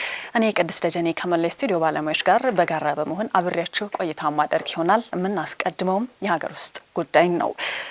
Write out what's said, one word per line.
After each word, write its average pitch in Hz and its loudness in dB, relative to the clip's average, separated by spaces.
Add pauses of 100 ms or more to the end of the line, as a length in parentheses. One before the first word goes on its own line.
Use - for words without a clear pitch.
(320)
እኔ 220 2
ቅድስት 170 0
ደጀኔ 170 0
ከመላው 170 0
ስቱዲዮ 202 0
ባለሙያዎች 156 0
ጋር 220 6
በጋራ 160 2
በመሆን 160 -2
አብሬያችሁ 170 0
ቆይታ 160 -2
ማደርግ 151 0
ይሆናል። 190 2
የምናስቀድመውም 185 -2 (160)
የሀገር 175 -2
ውስጥ - -12 (180)
ጉዳይ 165 4
ነው። - 0 (400)